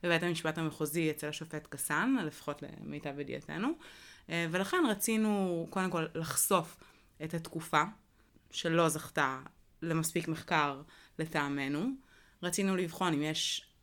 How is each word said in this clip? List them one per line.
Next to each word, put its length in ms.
בבית 200
המשפט 360
המחוזי 520
אצל 180
השופט 380
קסן, 580
לפחות 380
למיטב 560
ידיעתנו. 500
אה, 200
ולכן 400
רצינו 800
קודם 200
כל 240
לחשוף 640
את 100
התקופה 480
שלא 380
זכתה 520
למספיק 460
מחקר 540
לטעמנו. 720
רצינו 340
לבחון 360
אם 100
יש 440